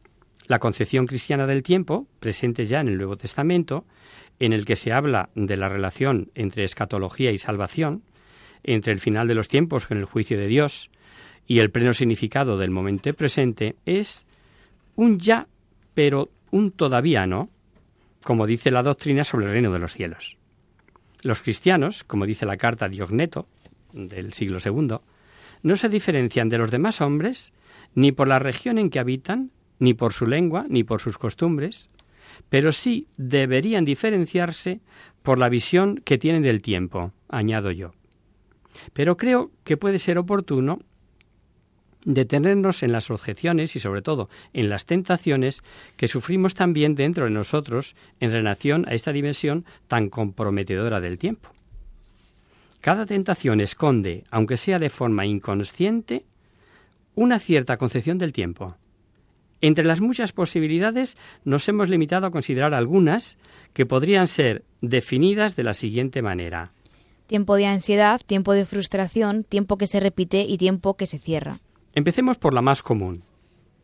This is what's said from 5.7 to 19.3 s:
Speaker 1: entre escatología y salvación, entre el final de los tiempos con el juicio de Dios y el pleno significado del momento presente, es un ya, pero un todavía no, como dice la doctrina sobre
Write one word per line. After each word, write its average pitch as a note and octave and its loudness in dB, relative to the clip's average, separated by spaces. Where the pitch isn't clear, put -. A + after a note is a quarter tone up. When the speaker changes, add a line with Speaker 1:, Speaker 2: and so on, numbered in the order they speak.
Speaker 1:
entre G#2 -4
escatología G#2 -2
y G2 -2
salvación, C#3+ -4
entre A2+ 0
el F#2+ -2
final A2 0
de A#2 2
los A2 -2
tiempos D3+ 0
con G#2 -4
el G2 -4
juicio G#2+ -2
de G2+ -2
Dios C#3+ 0
y A#2 4
el G#2+ 6
pleno A#2+ 2
significado A#2 0
del F#2 -2
momento G2 -2
presente, B2 -2
es G3 -4
un A3 4
ya, A3 2
pero C#3+ 2
un G3 2
todavía C3 2
no, G2+ -2
como A2+ 2
dice A#2 0
la B2 2
doctrina C#3+ 0
sobre A2 -2